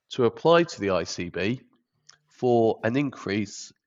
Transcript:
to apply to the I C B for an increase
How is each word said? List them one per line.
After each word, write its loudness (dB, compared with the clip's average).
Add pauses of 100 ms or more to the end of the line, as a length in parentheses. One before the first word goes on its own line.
to 0
apply 4
to -8
the 0
I 0
C -8
B -4 (640)
for 2
an 0
increase -6 (140)